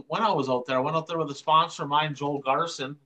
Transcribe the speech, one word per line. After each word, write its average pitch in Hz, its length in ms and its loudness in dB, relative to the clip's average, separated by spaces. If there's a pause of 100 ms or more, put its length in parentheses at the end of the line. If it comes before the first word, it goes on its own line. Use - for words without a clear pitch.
when 180 140 -2
I - 80 4
was 143 180 0
out 127 160 0
there, 131 120 0
I 127 40 2
went 151 160 0
out 156 100 -2
there 170 120 -4
with 147 120 -2
a 139 40 -8
sponsor 160 480 2
of 143 60 -4
mine, 151 260 2
Joel 143 240 -2
Garson, 143 680 -2